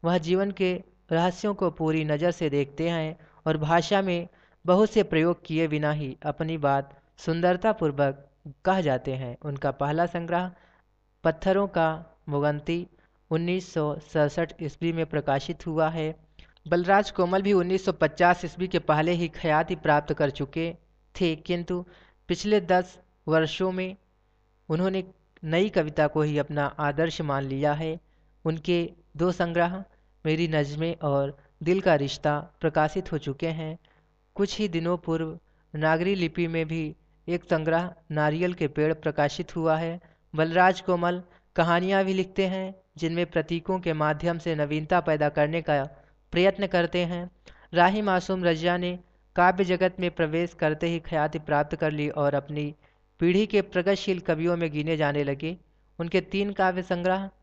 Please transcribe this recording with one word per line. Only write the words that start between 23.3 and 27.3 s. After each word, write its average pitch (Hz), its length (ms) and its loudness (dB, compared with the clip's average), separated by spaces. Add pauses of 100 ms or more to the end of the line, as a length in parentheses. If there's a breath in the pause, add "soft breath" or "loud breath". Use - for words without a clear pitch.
में 185 240 -6 (760)
उन्होंने 185 340 0 (420)
नई 175 240 2
कविता 151 380 2
को 151 140 0
ही 151 160 0
अपना 147 280 -2 (160)
आदर्श 156 420 -2
मान 139 220 -2